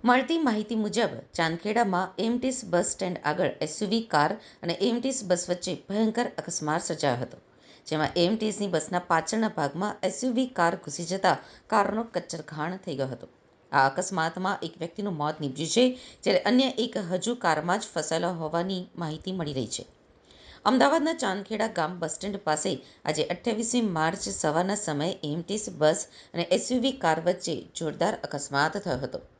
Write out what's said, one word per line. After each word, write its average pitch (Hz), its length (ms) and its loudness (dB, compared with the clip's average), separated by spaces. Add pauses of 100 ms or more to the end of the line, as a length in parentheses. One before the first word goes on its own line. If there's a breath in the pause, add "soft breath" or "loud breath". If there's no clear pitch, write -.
મળતી 254 420 4
માહિતી 214 340 0
મુજબ 208 340 0 (180)
ચાંદખેડામાં 185 920 0
એમટીએસ 254 340 0 (140)
બસ 175 180 2
સ્ટેન્ડ 180 340 -4
આગળ 156 280 2 (140)
એસ 156 120 -8
યુ 208 140 -2
વી 226 220 0
કાર 151 160 6 (280 loud breath)
અને 170 220 -4
એમટીએસ 247 440 0
બસ 175 240 0
વચ્ચે 175 360 -4
ભયંકર 220 480 0 (100)
અકસ્માત 160 460 -4
સર્જાયો 139 320 0
હતો, - 180 -8 (460 loud breath)
જેમાં 156 400 0
એમટીએસની 208 500 0
બસના 175 320 0
પાછળના 202 540 0
ભાગમાં 165 420 -2
એસ - 180 -2
યુ 254 140 0
વી 254 140 2 (100)
કાર 170 200 4
ઘૂસી 160 340 -10
જતા 190 240 2 (300 loud breath)
કારનો 208 420 2
કચ્ચરઘાણ 160 720 -6
થઈ 147 180 -8
ગયો 135 140 -2
હતો. - 180 -14 (420)
આ 139 160 8
અકસ્માતમાં 180 760 -2
એક 165 100 -8
વ્યક્તિનું 180 400 -6
મોત 151 240 -2
નીપજ્યું 147 300 -4
છે, 240 120 4 (380 loud breath)
જ્યારે - 240 4
અન્ય 254 200 6 (120)
એક 226 260 -2
હજુ 180 300 -2 (100)
કારમાં 170 400 2
જ - 80 -12
ફસાયેલો 165 480 -2
હોવાની 170 420 -2 (220)
માહિતી 156 300 -6
મળી 156 220 -4
રહી 131 160 -2
છે. - 140 -8 (800 loud breath)
અમદાવાદના 285 560 6
ચાંદખેડા 202 560 0
ગામ 165 240 0
બસ 156 160 -4
સ્ટેન્ડ 196 240 -6
પાસે 151 320 0
આજે - 540 -4
અઠ્યાવીસમી 226 680 0
માર્ચ 160 360 0
સવારના 170 460 2
સમયે 156 380 -2 (140)
એમટીએસ 170 360 -4 (100)
બસ 151 280 4 (280 loud breath)
અને 170 140 -2 (120)
એસ - 120 -2
યુ 254 120 2
વી 262 240 0
કાર 160 160 4
વચ્ચે 175 340 -2 (200)
જોરદાર 170 480 -2
અકસ્માત 147 560 0
થયો 160 260 -2
હતો. - 160 -8 (200)